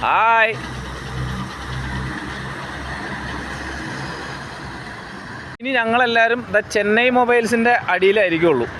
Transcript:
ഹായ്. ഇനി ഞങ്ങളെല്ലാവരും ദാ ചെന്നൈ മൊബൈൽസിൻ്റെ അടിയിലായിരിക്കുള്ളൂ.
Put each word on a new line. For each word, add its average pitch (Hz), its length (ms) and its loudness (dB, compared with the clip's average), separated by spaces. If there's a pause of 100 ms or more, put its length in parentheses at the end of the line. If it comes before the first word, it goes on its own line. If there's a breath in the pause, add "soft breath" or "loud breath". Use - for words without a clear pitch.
ഹായ്. 220 500 4 (4000)
ഇനി 254 180 -4
ഞങ്ങളെല്ലാവരും 233 640 4 (120)
ദാ 214 80 6 (120)
ചെന്നൈ 214 320 4 (120)
മൊബൈൽസിൻ്റെ 240 560 4 (200)
അടിയിലായിരിക്കുള്ളൂ. 175 760 4 (120)